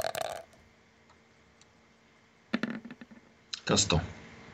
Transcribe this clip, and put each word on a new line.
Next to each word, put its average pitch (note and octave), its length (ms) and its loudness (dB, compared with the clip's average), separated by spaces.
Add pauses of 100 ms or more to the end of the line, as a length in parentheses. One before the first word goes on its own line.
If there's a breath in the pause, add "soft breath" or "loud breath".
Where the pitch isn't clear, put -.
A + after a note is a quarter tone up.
(3750)
Kasto. - 360 6 (540)